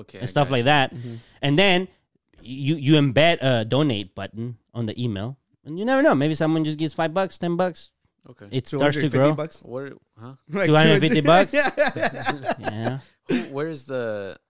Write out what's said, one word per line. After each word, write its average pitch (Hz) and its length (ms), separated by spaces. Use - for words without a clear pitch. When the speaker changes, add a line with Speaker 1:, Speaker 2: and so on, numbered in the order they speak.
Speaker 1:
Okay, - 140
Speaker 2:
and - 60
Speaker 1:
I 123 40
Speaker 2:
stuff 135 240
like 120 140
Speaker 1:
gotcha. 139 260
Speaker 2:
that." - 40
Speaker 3:
Mm-hmm. 120 200
Speaker 2:
And 143 160
then 185 300
you, 135 340
you 147 200
embed 147 460
a 127 220
donate 117 520
button 113 420
on 117 120
the 107 160
email, 113 360
and 160 160
you 214 60
never 262 180
know. 302 100
Maybe 151 220
someone 160 300
just 151 120
gives 156 160
five 165 200
bucks, 190 240
ten 170 180
bucks. 180 360
Speaker 1:
Okay. 104 220
Speaker 2:
It 131 160
starts 143 300
to 143 60
Speaker 3:
Two 151 40
hundred 131 40
fifty - 80
Speaker 2:
grow. 147 140
Speaker 3:
bucks? 151 300
Speaker 1:
Where, 131 300
huh? 120 220
Speaker 3:
<laughs> - 80
Like, 185 160
Speaker 2:
Two 151 100
hundred 156 240
fifty 156 220
Speaker 3:
two 151 100
hundred. 190 220
Speaker 2:
bucks? 277 800
Speaker 3:
<laughs> - 20
Yeah. - 0
Speaker 2:
Yeah. 117 400
Speaker 1:
Who, - 80
where's 151 320
the, 107 520